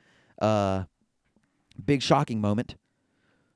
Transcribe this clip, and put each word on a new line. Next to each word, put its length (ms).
Uh, 440
big 200
shocking 380
moment. 360